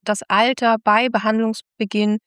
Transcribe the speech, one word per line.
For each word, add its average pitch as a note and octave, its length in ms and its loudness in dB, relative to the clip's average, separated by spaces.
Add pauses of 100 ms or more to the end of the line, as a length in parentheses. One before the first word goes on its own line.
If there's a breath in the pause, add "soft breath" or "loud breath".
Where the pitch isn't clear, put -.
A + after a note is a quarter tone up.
das G#3 240 -4
Alter A3+ 560 2
bei A3+ 260 2
Behandlungsbeginn G#3+ 1160 -2